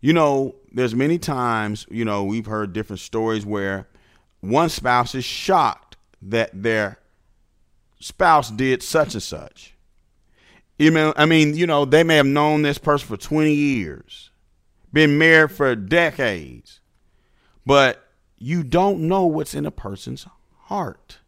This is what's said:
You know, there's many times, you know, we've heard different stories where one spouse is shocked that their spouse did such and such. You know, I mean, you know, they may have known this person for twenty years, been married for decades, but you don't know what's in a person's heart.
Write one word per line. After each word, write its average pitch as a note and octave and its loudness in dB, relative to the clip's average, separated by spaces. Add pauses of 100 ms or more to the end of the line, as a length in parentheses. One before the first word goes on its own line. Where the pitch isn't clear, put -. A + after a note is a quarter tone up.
You C#3+ 4
know, C#3+ 2 (160)
there's A#2+ -2
many D3 0
times, A#2 -4
you A2+ -6
know, G2+ -4
we've G#2+ -6
heard G#2 -6
different G#2+ -8
stories A2 -4
where G2 -6 (540)
one C#3 0
spouse B2 -2
is B2+ -6
shocked - -2 (260)
that G#2+ -2
their G#2+ -2 (1000)
spouse D3+ 2
did B2+ -2
such D3 0
and G#2 -8
such. - -16 (1000)
You D3+ 6
know, D#3 2
I D3+ 4
mean, D#3 4
you E3+ -2
know, C#3+ 2
they C#3+ 4
may E3 4
have C#3+ 6
known D3+ 2
this C#3+ -2
person D3 -2
for A2 -10
twenty D#3 -2
years, C3 -6 (600)
been D3 4
married D#3+ 6
for C3 0
decades, G#2 -4 (840)
but C3+ 4 (340)
you D#3 -4
don't E3+ 0
know F#3 0
what's D#3 -4
in C#3+ -6
a D3+ -6
person's A#2+ -14 (360)
heart. - -10